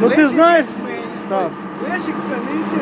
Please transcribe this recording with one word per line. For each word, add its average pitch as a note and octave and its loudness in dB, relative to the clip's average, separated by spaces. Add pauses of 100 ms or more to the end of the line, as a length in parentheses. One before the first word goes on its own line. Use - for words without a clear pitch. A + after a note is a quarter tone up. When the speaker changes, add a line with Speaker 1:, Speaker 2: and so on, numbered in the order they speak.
Speaker 1:
Ну, A#3 6
ти B3 4
Speaker 2:
Глечик D4+ 6
Speaker 1:
знаєш? D#4+ 6
Speaker 2:
ячмень, - -8 (260)
Speaker 1:
Так. F#3+ -2 (380)
Speaker 2:
глечик - -4 (100)
пшениці, D#4 -4